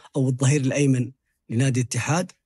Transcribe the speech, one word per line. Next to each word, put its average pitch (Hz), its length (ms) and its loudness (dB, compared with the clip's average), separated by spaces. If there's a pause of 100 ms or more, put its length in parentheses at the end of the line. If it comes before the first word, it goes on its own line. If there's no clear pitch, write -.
(160)
أو 131 140 2
الظهير 135 320 2
الأيمن 131 500 0 (380)
لنادي 127 300 0
الاتحاد، 143 520 -2 (140)